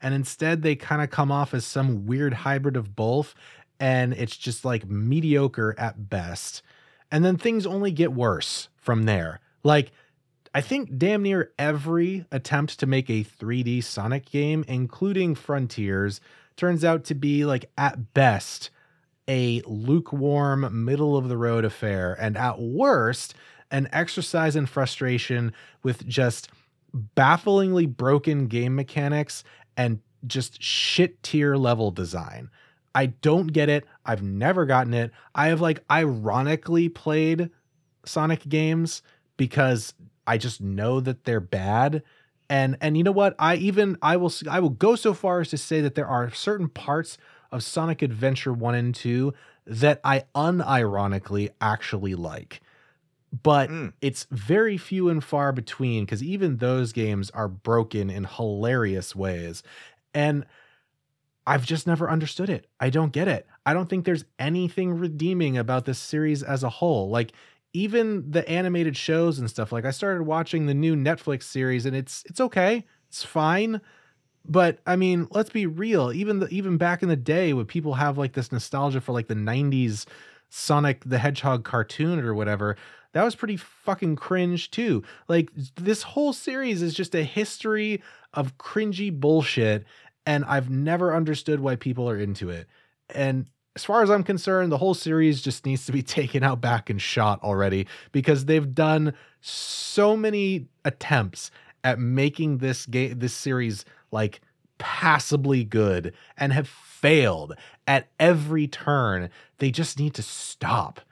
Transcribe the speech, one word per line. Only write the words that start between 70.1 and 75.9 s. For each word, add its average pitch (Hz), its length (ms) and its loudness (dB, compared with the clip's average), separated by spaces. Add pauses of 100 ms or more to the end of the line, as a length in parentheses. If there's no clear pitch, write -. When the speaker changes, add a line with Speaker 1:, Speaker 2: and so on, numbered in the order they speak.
Speaker 1:
watching 156 420 -2
the 143 80 2
new 160 200 2
Netflix 147 500 -2
series, 127 420 -2
and 131 100 -2
it's, - 320 -8
it's 165 120 -6
okay. 214 440 2 (240)
It's - 160 -12
fine. 196 560 0 (640)
But, 165 420 4
I 180 80 2
mean, 180 360 2
let's 214 200 0
be 208 160 0
real. 165 460 0